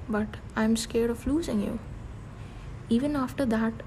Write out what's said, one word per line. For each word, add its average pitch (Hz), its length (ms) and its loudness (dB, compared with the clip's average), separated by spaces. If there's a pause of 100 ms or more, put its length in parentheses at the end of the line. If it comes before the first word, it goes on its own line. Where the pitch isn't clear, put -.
but 214 280 0 (180)
I'm 220 220 4
scared 233 340 2
of 233 160 -2
losing 277 360 2
you." 226 160 -2 (1080)
Even 277 280 4
after 269 380 0
that, 226 320 2